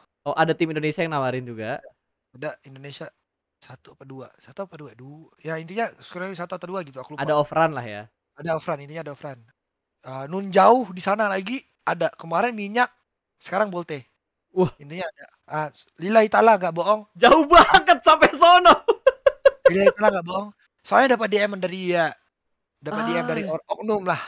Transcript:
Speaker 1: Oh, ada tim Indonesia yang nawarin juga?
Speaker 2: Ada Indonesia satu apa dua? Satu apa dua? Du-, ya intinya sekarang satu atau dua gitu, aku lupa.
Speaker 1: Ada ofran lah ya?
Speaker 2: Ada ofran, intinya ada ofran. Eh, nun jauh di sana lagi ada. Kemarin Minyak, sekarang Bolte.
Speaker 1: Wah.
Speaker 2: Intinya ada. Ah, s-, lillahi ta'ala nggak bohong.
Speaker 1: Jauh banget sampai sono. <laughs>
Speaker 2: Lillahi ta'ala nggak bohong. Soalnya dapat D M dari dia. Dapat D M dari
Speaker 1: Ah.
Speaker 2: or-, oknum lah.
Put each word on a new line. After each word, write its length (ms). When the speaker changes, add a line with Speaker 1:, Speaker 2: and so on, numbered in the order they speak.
Speaker 1:
Oh, 80
ada 240
tim 160
Indonesia 320
yang 80
nawarin 320
juga? 320
Speaker 2:
Ada 320
Indonesia 400
satu 320
apa 80
dua? 240
Satu 240
apa 80
dua? 240
Du-, 400
ya 160
intinya 320
sekarang 320
satu 240
atau 80
dua 160
gitu, 160
aku 160
lupa. 80
Speaker 1:
Ada 160
ofran 320
lah 160
ya? 160
Speaker 2:
Ada 160
ofran, 240
intinya 240
ada 80
ofran. 240
Eh, 240
nun 240
jauh 400
di 80
sana 320
lagi 320
ada. 240
Kemarin 480
Minyak, 320
sekarang 320
Bolte. 320
Speaker 1:
Wah. 220
Speaker 2:
Intinya 240
ada. 180
Ah, 180
s-, 160
lillahi 320
ta'ala 260
nggak 160
bohong. 400
Speaker 1:
Jauh 320
banget 560
sampai 320
sono. 380
<laughs> 420
Speaker 2:
Lillahi 240
ta'ala 220
nggak 120
bohong. 220
Soalnya 400
dapat 80
D 80
M 220
dari 200
dia. 240
Dapat 220
D 100
M 160
dari 160
Speaker 1:
Ah. 100
Speaker 2:
or-, 120
oknum 400
lah. 220